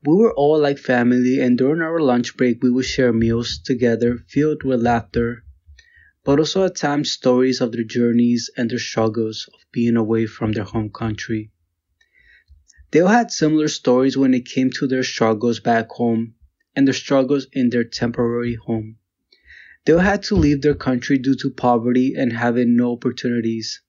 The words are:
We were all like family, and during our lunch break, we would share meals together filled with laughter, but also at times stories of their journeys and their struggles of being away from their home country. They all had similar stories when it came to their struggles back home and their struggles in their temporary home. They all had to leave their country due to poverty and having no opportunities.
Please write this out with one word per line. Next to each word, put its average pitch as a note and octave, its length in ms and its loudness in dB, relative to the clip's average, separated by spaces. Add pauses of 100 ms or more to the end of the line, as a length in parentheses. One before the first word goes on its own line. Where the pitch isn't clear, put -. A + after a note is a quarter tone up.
We D3 100 4
were G#3+ 200 4
all D3+ 260 2
like C#3+ 180 0
family, B2 600 2
and B2 180 2
during D3 240 0
our E3 160 -4
lunch B2 380 0
break, A#2+ 260 0
we B2+ 80 2
would B2+ 140 0
share B2 280 0
meals A2+ 460 -2
together A#2+ 600 0 (100)
filled D3+ 340 0
with C3 180 -2
laughter, A#2 640 -2 (800)
but C#3 160 2
also F3 260 0
at F#3 120 -2
times D3 340 -2
stories B2+ 500 0
of A#2+ 120 -2
their A#2 100 -6
journeys A#2+ 760 0
and A#2 140 -2
their B2 80 -4
struggles A2 720 -4
of - 80 -20 (120)
being A#2 240 0
away A2+ 300 0
from A2 260 -4
their G#2+ 120 -4
home G#2+ 260 -6
country. A2 600 -8 (1400)
They D3+ 100 4
all F3+ 80 4
had A#3 220 2
similar D#3 380 0
stories C3 480 0
when C3+ 160 2
it B2 140 -2
came C3 240 -2
to C#3+ 160 -4
their C3 160 -2
struggles A2+ 580 0
back A#2 300 -2
home A#2 420 -2 (420)
and C#3 120 4
their C3 80 2
struggles C3+ 580 0
in B2+ 160 0
their A#2+ 160 0
temporary A#2+ 680 -4
home. A2+ 420 -8 (880)
They - 80 4
all E3 60 4
had G3 260 0
to G3+ 120 -2
leave D3 260 2
their D3 120 2
country C3 440 -2
due C3 160 0
to C3+ 160 -4
poverty B2 640 0
and B2 180 0
having A#2+ 440 2
no A#2+ 160 2
opportunities. A#2 960 -4